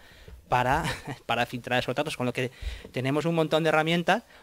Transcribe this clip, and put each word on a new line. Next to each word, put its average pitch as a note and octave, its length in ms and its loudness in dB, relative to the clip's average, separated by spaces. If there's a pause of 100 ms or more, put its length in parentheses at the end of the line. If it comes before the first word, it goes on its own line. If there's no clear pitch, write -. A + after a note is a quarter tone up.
(480)
para, C3 380 2
<laughs> - 400 -8
para A#2+ 200 0
filtrar B2 340 -2
esos B2 140 -2
datos, D3+ 220 -4
con B2+ 100 -2
lo A#2+ 60 0
que B2+ 200 -4 (420)
tenemos C3+ 320 0
un E3+ 100 2
montón D#3+ 280 2
de D#3+ 60 4
herramientas. E3 540 2 (200)